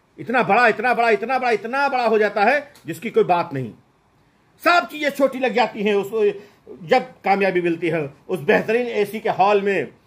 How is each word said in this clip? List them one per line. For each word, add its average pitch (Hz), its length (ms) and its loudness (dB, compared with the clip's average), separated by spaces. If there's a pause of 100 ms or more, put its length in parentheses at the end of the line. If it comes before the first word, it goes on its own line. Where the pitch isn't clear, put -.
(180)
इतना 226 240 -2
बड़ा, 214 260 4
इतना 214 260 0
बड़ा, 233 160 2
इतना 226 280 0
बड़ा, 247 120 0
इतना 240 380 -2
बड़ा 247 180 0
हो 220 120 2
जाता 208 260 2
है 277 280 0 (140)
जिसकी 180 240 -8
कोई 214 140 2
बात 170 300 0
नहीं। 123 180 -8 (920)
सब 339 280 2
चीज़ें 302 180 -4
छोटी 269 280 0
लग 247 160 -2
जाती 220 280 0
हैं 208 120 2
उसको, 208 300 0 (640)
जब 247 140 4
कामयाबी 190 600 0
मिलती 170 280 -2
है, 151 260 -4 (140)
उस 180 120 -4
बेहतरीन 214 460 0
एसी 214 340 -4
के 208 100 0
हॉल 196 320 4
में 185 260 -2 (180)